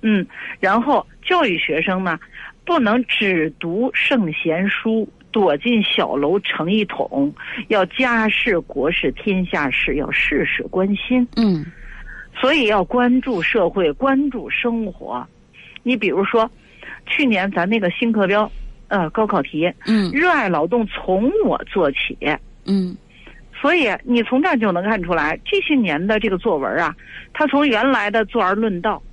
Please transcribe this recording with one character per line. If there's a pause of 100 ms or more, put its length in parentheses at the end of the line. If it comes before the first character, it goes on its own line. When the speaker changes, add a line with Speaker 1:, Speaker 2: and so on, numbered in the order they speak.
Speaker 1:
嗯， (320)
然
后 (180)
教
育
学
生
呢， (460)
不
能
只 (120)
读
圣
贤
书， (220)
躲
进
小
楼
成
一
统， (360)
要
家
事
国
事
天
下
事，
要
事
事
关
心。 (120)
Speaker 2:
嗯。 (680)
Speaker 1:
所
以
要
关
注
社
会，
关
注
生
活， (580)
你
比
如
说， (560)
去
年
咱
那
个
新
课
标， (380)
呃，
高
考
题， (140)
Speaker 2:
嗯。
Speaker 1:
热
爱
劳
动
从 (140)
我
做
起。 (480)
Speaker 2:
嗯。 (640)
Speaker 1:
所
以 (140)
你
从
这
儿
就
能
看
出
来，
这
些
年
的
这
个
作
文 (100)
啊， (380)
它
从
原
来
的
坐
而
论
道 (120)